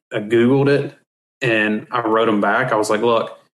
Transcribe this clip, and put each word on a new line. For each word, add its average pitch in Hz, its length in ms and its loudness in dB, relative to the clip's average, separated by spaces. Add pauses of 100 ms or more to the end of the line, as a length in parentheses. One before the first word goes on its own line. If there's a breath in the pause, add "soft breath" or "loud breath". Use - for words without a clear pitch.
(140)
I 117 60 -4
Googled 120 500 2
it 139 260 -2 (460)
and 110 500 -2
I 117 160 -4
wrote 113 220 2
'em 107 100 0
back. 110 320 0
I 113 40 0
was 107 140 0
like, 107 120 0
"Look, 113 360 0 (180)